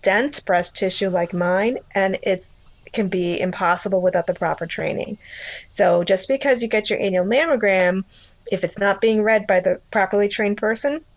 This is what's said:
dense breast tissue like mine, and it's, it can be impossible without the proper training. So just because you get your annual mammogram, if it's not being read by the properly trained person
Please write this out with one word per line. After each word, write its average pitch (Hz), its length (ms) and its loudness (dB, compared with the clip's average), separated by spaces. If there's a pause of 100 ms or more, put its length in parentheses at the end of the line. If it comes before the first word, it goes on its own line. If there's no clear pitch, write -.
dense 226 380 0
breast 175 360 -2
tissue 190 340 -2
like 175 240 -2
mine, 185 440 0 (160)
and 190 280 0
it's, - 400 -4 (240)
it - 80 -20
can 202 140 -2
be 175 320 -2
impossible 180 600 0
without 180 260 0
the 175 80 -2
proper 165 320 -4
training. - 520 -6 (520)
So 175 340 4
just 190 240 0
because 269 340 0
you 226 60 -4
get 214 220 0
your 214 100 -2
annual 185 260 0
mammogram, 202 800 2 (460)
if 185 140 -2
it's - 140 -6
not 202 220 0
being 220 220 4
read 214 240 2
by 185 140 4
the 180 200 0 (100)
properly 202 380 2
trained 208 300 -2
person 277 460 -2 (120)